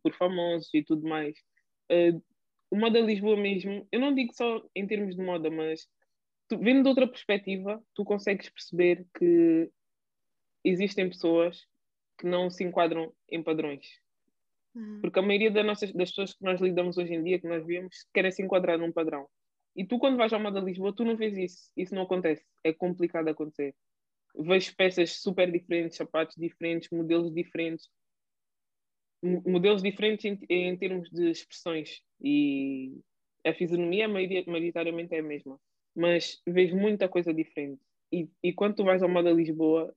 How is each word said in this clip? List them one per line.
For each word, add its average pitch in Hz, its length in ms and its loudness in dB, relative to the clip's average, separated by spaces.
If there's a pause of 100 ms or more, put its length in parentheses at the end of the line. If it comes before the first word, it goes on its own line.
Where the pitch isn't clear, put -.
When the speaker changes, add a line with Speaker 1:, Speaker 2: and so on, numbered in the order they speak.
Speaker 1:
por 160 100 0
famosos 175 600 -2
e 151 100 2
tudo 156 240 -2
mais. 156 280 -4 (540)
Eh, 170 220 6 (600)
o 185 40 0
Moda 226 260 4
Lisboa 214 360 2
mesmo, 196 540 -2
eu 226 80 0
não 277 140 2
digo 254 200 0
só 233 280 -2 (140)
em 196 120 -4
termos 202 280 -4
de 185 80 -6
moda, 170 260 -2
mas 160 380 -6 (600)
tu, 220 120 -4
vendo 262 240 6
de 269 60 6
outra 254 180 4
perspectiva, 202 760 -4 (120)
tu 202 100 -4
consegues 202 440 -2
perceber 175 580 0 (100)
que 165 540 6 (920)
existem 185 460 0
pessoas 170 580 0 (520)
que 175 80 -6
não 180 220 0
se 180 140 -6
enquadram 165 500 0 (160)
em 165 140 -6
padrões. 156 440 -2 (880)
Speaker 2:
Uhum. 214 260 -12
Speaker 1:
Porque 185 180 -2
a - 20 4
maioria 202 300 2
das 208 140 2
nossas, 208 280 -4
das 180 160 -2
pessoas 190 240 -8
que - 100 -16
nós 185 180 -2
lidamos 180 360 0
hoje 175 160 -2
em 160 100 -2
dia, 180 160 0
que 180 80 -10
nós 165 180 -4
vemos, 180 480 -8
querem 185 180 2
se 196 100 -6
enquadrar 180 360 2
num 170 140 -2
padrão. 156 360 -2 (480)
E 202 100 -6
tu, 240 140 -2
quando 269 180 4
vais 226 140 2
ao 214 80 2
Moda 208 200 -2
Lisboa, 190 360 -4
tu 233 80 -2
não 226 140 2
vês 220 200 -2
isso. - 380 -8
Isso 180 200 -6
não 190 80 -2
acontece. 180 420 0 (180)
É 160 80 2
complicado 170 560 -2
acontecer. 151 480 -6 (600)
Vejo 185 400 0
peças 185 360 2 (100)
super 185 300 0
diferentes, 170 460 -2
sapatos 160 400 -4
diferentes, 165 540 -6
modelos 170 420 0
diferentes. 165 560 -6 (1300)
Mo-, 180 220 0
modelos 185 360 4
diferentes 202 440 -2
em, 202 140 -4 (100)
em 180 280 0
termos 185 320 -4
de 170 200 0
expressões. - 720 -8 (200)
E 139 800 -2 (460)
a 160 80 0
fisionomia, 175 520 0
a 214 40 -2
maioria, 185 360 -2
maioritariamente, 170 720 -4
é 160 40 -2
a 156 40 -4
mesma. 143 360 -10 (360)
Mas 170 520 0
vejo 180 280 4
muita 196 340 2
coisa 175 240 0
diferente. 147 480 -6 (300)
E, 170 180 -2 (140)
e 180 100 0
quando 208 220 0
tu 208 80 0
vais 185 180 4
ao 180 80 4
Moda 175 220 4
Lisboa, 160 640 2